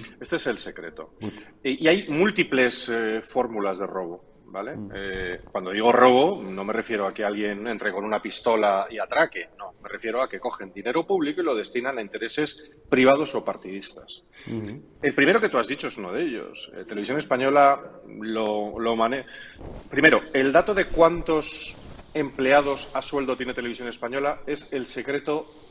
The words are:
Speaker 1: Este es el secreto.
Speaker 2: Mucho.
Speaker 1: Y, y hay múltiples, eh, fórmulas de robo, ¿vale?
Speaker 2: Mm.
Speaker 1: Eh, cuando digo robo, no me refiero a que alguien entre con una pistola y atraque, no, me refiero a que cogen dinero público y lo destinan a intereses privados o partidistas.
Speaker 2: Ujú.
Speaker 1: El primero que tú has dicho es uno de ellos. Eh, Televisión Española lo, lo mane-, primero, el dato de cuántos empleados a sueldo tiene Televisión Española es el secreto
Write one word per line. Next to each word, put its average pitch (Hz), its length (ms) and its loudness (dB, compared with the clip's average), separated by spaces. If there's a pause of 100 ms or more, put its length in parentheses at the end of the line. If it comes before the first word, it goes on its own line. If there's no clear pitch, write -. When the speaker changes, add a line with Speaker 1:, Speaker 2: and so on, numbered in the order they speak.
(220)
Speaker 1:
Este 160 160 -4
es - 100 -4
el 110 120 -2
secreto. 82 600 -14
Speaker 2:
Mucho. - 260 -10 (160)
Speaker 1:
Y, 135 220 -2
y 156 60 6
hay 196 180 4
múltiples, 147 800 2
eh, 113 340 0
fórmulas 107 580 -2
de 98 80 -2
robo, 90 360 -6 (220)
¿vale? 101 320 -8
Speaker 2:
Mm. 104 180 -10
Speaker 1:
Eh, 92 460 -6 (100)
cuando 92 200 -4
digo 107 200 6
robo, 127 500 8
no 95 220 -6
me 101 80 -4
refiero 110 340 -2
a 95 80 -2
que 107 120 -4
alguien 104 420 -2
entre 107 240 -4
con 98 140 -4
una 107 160 0
pistola 104 680 2
y 110 80 -10
atraque, 101 600 -2
no, 98 160 -14 (100)
me 101 60 -14
refiero 113 320 -4
a 131 80 -2
que 95 100 -10
cogen 101 320 -8
dinero 131 340 -4
público 165 360 0
y - 20 -2
lo 147 120 0
destinan 123 420 -4
a 113 40 -6
intereses 113 680 -6 (180)
privados 135 460 6
o 110 80 -2
partidistas. - 800 -10 (240)
Speaker 2:
Ujú. 113 340 -8 (200)
Speaker 1:
El 139 140 2
primero 170 240 6
que 208 100 2
tú 139 80 0
has 113 100 2
dicho 135 200 -6
es 120 100 -10
uno 92 140 -8
de 127 120 -2
ellos. 110 520 -8
Eh, 92 120 -12
Televisión 107 300 -4
Española 139 600 4 (400)
lo, 107 600 -2
lo 117 160 0
mane-, 117 300 0 (640)
primero, 139 320 4 (120)
el 135 180 2
dato 175 220 2
de 190 160 0
cuántos 165 840 0 (380)
empleados 139 800 2
a 135 80 -2
sueldo 131 360 -2
tiene 127 160 -6
Televisión 120 340 -6
Española 131 580 -4
es - 260 -6
el 131 140 -4
secreto 143 680 -4 (200)